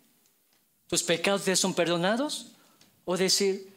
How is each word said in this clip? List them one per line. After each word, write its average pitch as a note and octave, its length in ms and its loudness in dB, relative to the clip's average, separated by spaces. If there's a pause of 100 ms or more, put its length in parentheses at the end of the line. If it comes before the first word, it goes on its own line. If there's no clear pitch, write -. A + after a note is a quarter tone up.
(880)
¿Tus E3 160 -2
pecados F3 420 0
te F#3+ 120 2
son F#3 160 0
perdonados? F3+ 840 -2 (480)
¿O F3 120 -2
decir, F#3+ 600 0